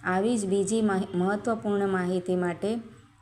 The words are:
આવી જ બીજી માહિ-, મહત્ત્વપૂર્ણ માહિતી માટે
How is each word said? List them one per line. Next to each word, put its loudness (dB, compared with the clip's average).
આવી 2
જ -2
બીજી 2
માહિ-, 0
મહત્ત્વપૂર્ણ 0
માહિતી 0
માટે -2